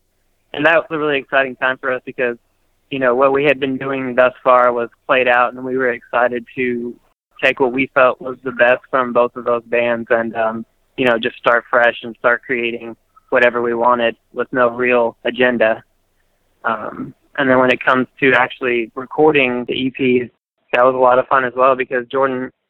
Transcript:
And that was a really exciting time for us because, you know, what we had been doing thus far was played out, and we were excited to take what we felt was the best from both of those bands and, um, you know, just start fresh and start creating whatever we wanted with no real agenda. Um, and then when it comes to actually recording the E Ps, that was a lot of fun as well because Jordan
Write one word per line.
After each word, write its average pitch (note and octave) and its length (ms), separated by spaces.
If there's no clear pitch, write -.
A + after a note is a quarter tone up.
And D3 120
that E3 100
was D3 140
a D#3+ 80
really D3 180
exciting C3+ 400
time C3 220
for C3+ 120
us B2+ 140
because, B2 320
you C#3 80
know, B2+ 160
what C3+ 180
we C#3 120
had C3+ 140
been C3 200
doing C3+ 360
thus B2+ 200
far B2 260
was A#2 200
played B2+ 200
out, B2 280
and B2+ 100
we B2+ 140
were B2+ 140
excited A#2+ 520
to A#2+ 380
take C3 160
what B2+ 140
we C3 220
felt B2+ 260
was C3 240
the C3 80
best A#2+ 380
from B2 240
both A#2+ 200
of A#2+ 120
those A#2+ 180
bands A#2 460
and, A2+ 260
um, A2+ 300
you C3 80
know, A#2 120
just A#2+ 200
start A#2+ 320
fresh A#2+ 320
and A#2 160
start A#2+ 240
creating A#2 520
whatever A#2+ 320
we A#2 100
wanted A#2 420
with B2 180
no B2 160
real A#2+ 560
agenda. A#2 580
Um, A2 500
and C3+ 100
then B2+ 100
when B2+ 140
it A#2+ 100
comes B2+ 240
to C3 140
actually B2 600
recording C3 720
the A#2 80
E C3 180
Ps, B2 400
that B2 100
was C3 100
a B2+ 40
lot B2+ 200
of B2+ 100
fun C3 180
as A#2+ 100
well C3 180
because B2+ 340
Jordan C3 440